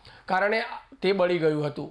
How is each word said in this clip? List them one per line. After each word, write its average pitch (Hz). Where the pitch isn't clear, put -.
કારણે 202
તે 190
બળી 180
ગયું 151
હતું 143